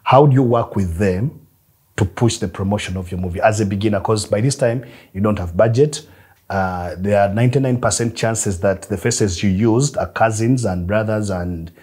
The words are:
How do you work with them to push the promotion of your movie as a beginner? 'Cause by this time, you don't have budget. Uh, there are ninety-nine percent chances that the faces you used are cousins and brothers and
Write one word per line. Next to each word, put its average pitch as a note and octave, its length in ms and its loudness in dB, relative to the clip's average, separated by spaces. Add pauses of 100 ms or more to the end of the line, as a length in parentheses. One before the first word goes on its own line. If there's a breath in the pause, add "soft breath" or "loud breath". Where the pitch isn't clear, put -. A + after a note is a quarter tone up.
How C#3 220 6
do C#3 80 6
you C3+ 100 4
work A#2 320 0
with F2 220 -2
them G2+ 500 -2 (480)
to G2+ 100 0
push - 320 0
the G#2 100 -6
promotion G2 500 -4
of F2+ 140 -8
your F#2 100 -6
movie F2+ 200 -4
as A2 200 2
a G#2 40 0
beginner? G2+ 360 -2
'Cause G#2+ 240 -2
by G#2 160 2
this C3+ 140 0
time, B2+ 280 -2 (300 loud breath)
you F#2+ 80 -6
don't G#2 180 0
have F2 160 -8
budget. A#2+ 520 2 (420 soft breath)
Uh, F#2 480 -4
there G2+ 240 2
are G2 100 2
ninety-nine B2 480 2
percent A#2 360 -2
chances G#2+ 460 -2
that G2 220 0
the G2+ 140 -4
faces G#2+ 460 -2
you G#2 60 2
used A2+ 480 2
are - 100 -2
cousins A2+ 580 0
and F2+ 220 -2
brothers G#2+ 420 -2
and F2 420 -6 (120)